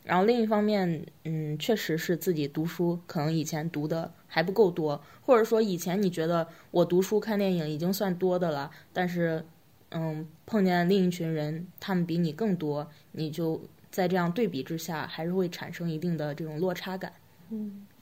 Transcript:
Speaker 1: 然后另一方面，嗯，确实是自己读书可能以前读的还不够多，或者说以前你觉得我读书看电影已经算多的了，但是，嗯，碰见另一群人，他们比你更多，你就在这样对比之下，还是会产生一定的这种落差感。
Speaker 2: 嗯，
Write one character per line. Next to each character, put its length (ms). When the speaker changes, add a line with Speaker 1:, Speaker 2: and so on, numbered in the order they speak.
Speaker 1:
然 140
后 80
另 160
一 60
方 160
面， 420
嗯， 340
确 160
实 200
是 220
自 160
己 140
读 180
书 400
可 140
能 120
以 120
前 260
读 180
的 240
还 160
不 100
够 200
多， 280
或 160
者 80
说 160
以 160
前 240
你 80
觉 160
得 220
我 120
读 160
书 200
看 180
电 160
影 160
已 80
经 160
算 220
多 240
的 100
了， 220
但 160
是， 380
嗯， 360
碰 180
见 240
另 160
一 60
群 200
人， 360
他 140
们 100
比 140
你 140
更 240
多， 340
你 180
就 320
在 160
这 80
样 160
对 160
比 160
之 120
下， 300
还 180
是 80
会 160
产 240
生 180
一 100
定 180
的 160
这 100
种 160
落 140
差 240
感。 160
Speaker 2:
嗯， 340